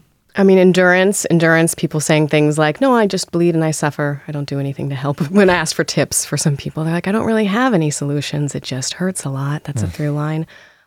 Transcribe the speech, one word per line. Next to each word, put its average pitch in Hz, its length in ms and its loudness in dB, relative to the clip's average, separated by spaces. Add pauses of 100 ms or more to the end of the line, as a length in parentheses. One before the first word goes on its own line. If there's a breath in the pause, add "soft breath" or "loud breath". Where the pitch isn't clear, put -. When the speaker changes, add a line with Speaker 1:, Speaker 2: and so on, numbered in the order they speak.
(360)
Speaker 1:
I 202 80 2
mean, 190 140 8
endurance, 185 720 4
endurance, 165 460 4
people 156 240 -4
saying 151 300 2
things 151 280 2
like, 151 240 0
"No, 262 140 2
I 220 100 4
just 185 260 -4
bleed 170 220 2
and 160 100 2
I 160 60 0
suffer. 147 580 -4
I 156 40 -12
don't 143 180 -8
do 139 100 -4
anything 139 300 -6
to 139 60 -6
help." 139 240 -4
<laughs> 147 100 -2
When 190 180 4
asked 175 280 0
for 160 80 -2
tips - 420 -2
for 147 120 -6
some 143 200 0
people, 151 260 -8
they're 160 120 -2
like, 170 120 -4
"I 190 40 -2
don't 226 160 -2
really 220 180 0
have 226 300 0
any 156 160 2
solutions. 143 640 -4
It 131 80 -8
just 131 320 -8
hurts 185 300 -6
a 143 40 -4
lot." 139 360 -4
That's 123 180 -4
a - 20 -2
Speaker 2:
Mm. 92 60 -4
Speaker 1:
through 147 220 -4
line. 156 340 -4 (400 soft breath)